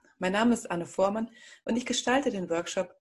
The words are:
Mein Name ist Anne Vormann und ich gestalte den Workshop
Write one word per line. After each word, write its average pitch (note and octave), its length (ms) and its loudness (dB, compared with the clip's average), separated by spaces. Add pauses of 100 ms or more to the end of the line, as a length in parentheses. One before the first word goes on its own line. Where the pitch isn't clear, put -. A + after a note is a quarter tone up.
(180)
Mein F#3 140 0
Name A3+ 220 4
ist - 160 -6
Anne E3+ 160 -4
Vormann G#3 440 0 (340)
und A3+ 120 0
ich B3+ 100 -4
gestalte B3+ 440 2
den F3+ 200 -4
Workshop E3+ 500 -2